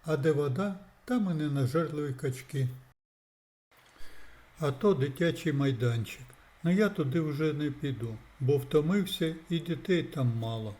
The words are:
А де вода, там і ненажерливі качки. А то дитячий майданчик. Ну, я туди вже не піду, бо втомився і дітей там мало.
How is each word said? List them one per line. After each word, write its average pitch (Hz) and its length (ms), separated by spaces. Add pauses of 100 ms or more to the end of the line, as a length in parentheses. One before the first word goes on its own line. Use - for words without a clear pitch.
А 156 120
де 151 160
вода, 147 460 (260)
там 220 260
і 165 40
ненажерливі 147 800
качки. 131 540 (1900)
А 147 120
то 196 240
дитячий 147 580
майданчик. 120 760 (360)
Ну, 165 80
я 202 180
туди 165 320
вже 151 320
не 147 180
піду, 117 460 (240)
бо 139 180
втомився 160 760 (140)
і 170 100
дітей 165 440
там 123 360
мало. 113 420